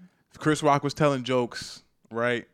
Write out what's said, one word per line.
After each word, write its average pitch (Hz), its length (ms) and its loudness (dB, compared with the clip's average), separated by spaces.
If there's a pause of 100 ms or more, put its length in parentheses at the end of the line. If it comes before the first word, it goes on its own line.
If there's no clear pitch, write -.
(340)
If - 60 -20
Chris 151 240 0
Rock 143 200 2
was 139 120 -4
telling 139 280 2
jokes, 123 600 -4 (280)
right? 117 440 -2